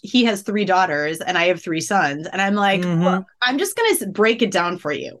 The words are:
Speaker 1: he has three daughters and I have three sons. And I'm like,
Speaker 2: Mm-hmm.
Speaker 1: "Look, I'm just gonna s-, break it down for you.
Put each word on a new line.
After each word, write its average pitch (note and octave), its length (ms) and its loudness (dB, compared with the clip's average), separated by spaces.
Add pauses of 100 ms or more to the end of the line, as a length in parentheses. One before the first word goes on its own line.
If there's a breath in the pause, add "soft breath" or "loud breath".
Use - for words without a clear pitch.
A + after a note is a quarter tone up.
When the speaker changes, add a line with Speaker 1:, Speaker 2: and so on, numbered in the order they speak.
Speaker 1:
he B3 220 2
has G3+ 160 -2
three G#3 220 -2
daughters E3 560 0
and F3+ 160 -4
I E3+ 100 2
have F3 140 2
three D#3+ 200 -4
sons. D#3 480 -2
And F#3 120 -6
I'm G3 140 2
like, G3+ 280 2
Speaker 2:
Mm-hmm. F3 200 0
Speaker 1:
"Look, F#3 240 0 (160)
I'm B3+ 160 0
just G4 180 -4
gonna A4+ 140 2
s-, A#3+ 160 -2
break A3 340 2
it G#3+ 120 2
down F3 260 0
for D3+ 140 -6
you. C3+ 280 -8